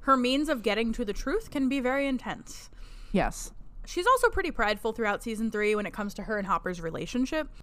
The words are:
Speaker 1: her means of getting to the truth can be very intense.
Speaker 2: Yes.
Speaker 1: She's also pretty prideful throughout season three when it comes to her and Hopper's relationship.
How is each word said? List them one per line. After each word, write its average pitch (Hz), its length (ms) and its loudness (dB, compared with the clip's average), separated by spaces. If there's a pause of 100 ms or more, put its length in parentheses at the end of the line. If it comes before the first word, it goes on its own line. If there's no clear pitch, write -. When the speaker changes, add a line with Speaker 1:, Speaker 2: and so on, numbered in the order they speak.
Speaker 1:
her 269 160 6
means 269 320 4
of 247 140 0
getting 226 300 2
to 240 120 0
the 202 80 -2
truth - 380 -2
can 269 180 2
be 277 100 2
very 269 280 2
intense. - 600 -6 (420)
Speaker 2:
Yes. 131 400 0 (340)
Speaker 1:
She's 359 200 -2
also 494 240 6
pretty 381 220 0
prideful 214 400 0
throughout 214 320 0
season 226 260 -2
three 214 260 2
when 208 100 -2
it 175 80 -6
comes 202 220 -6
to 208 80 -8
her 214 140 -2
and 196 80 -4
Hopper's 180 340 0
relationship. 208 680 -2 (160)